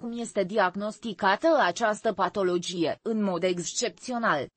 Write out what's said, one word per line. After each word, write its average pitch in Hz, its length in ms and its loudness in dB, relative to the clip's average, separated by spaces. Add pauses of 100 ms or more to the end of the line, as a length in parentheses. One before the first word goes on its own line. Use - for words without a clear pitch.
Cum 233 180 -8
este 214 260 -2
diagnosticată 202 1040 0 (120)
această 214 520 0
patologie? 180 920 0
În 220 200 -2
mod 180 200 0
excepțional, 185 1040 -2 (100)